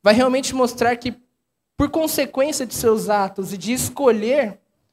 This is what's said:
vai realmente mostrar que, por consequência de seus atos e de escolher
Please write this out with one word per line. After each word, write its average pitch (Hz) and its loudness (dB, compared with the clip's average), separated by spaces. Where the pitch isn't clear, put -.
vai 208 6
realmente 254 2
mostrar 247 0
que, 247 -8
por 285 0
consequência 302 -2
de - -10
seus 220 2
atos 196 -2
e 202 -10
de 202 -4
escolher 247 0